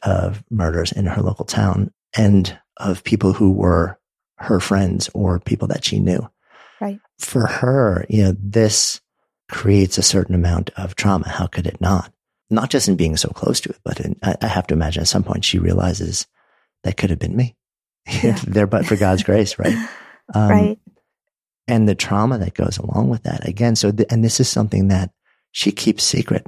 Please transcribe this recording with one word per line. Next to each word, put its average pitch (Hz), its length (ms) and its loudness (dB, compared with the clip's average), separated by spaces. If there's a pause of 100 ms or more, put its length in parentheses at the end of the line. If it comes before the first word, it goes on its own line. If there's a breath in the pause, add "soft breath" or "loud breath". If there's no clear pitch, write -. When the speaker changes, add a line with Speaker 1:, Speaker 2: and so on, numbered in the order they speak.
Speaker 1:
of 95 480 -2
murders 85 420 -2
in 101 140 -2
her 104 160 -2
local - 240 -2
town 101 460 -2 (260)
and 101 400 4 (200)
of 92 260 -4
people 101 280 2
who 95 200 4
were 90 460 2 (400)
her 98 220 0
friends 92 540 0
or 90 260 0
people - 300 -4
that - 160 -6
she - 140 0
knew. 90 280 0 (540 soft breath)
Speaker 2:
Right. 202 180 -8 (200)
Speaker 1:
For 117 260 -2
her, 120 640 0
you 104 140 4
know, 92 160 4
this 104 600 0 (480)
creates 98 500 2
a 98 60 0
certain 92 320 2
amount 87 400 0
of 92 200 -10
trauma. 95 340 0
How - 180 -4
could - 200 -6
it - 120 -8
not? 92 320 0 (380)
Not 110 200 0
just 123 200 0
in 92 80 2
being 80 180 0
so - 140 -2
close - 320 -4
to - 80 -10
it, - 160 -12
but - 160 -6
in, - 200 -6
I, 98 200 0
I 110 60 -2
have 95 200 -4
to - 60 -2
imagine 80 280 -2
at 80 60 -2
some 95 160 0
point 95 220 -4
she - 120 0
realizes 90 680 -2 (560)
that 98 140 -4
could 98 120 -2
have 78 100 -2
been 90 180 -4
me. 123 180 -2 (500)
<laughs> - 180 -6
Speaker 2:
Yeah. 220 220 2
Speaker 1:
There, 101 220 2
but 101 180 0
for 104 120 0
God's 95 260 2
grace, 101 340 0
right? - 180 -2
Speaker 2:
<laughs> - 600 -12
Speaker 1:
Um, 214 140 4
Speaker 2:
Right. 202 300 4 (880)
Speaker 1:
and 113 200 4
the 101 80 4
trauma 110 440 0
that 92 140 -4
goes - 240 -2
along - 320 -2
with 117 140 -4
that. - 240 -6
Again, 110 280 0
so, 104 160 0
th-, 107 200 0
and 117 120 2
this 113 160 0
is 127 100 2
something 104 400 0
that 95 220 0 (400)
she - 200 -2
keeps - 320 -2
secret - 440 -2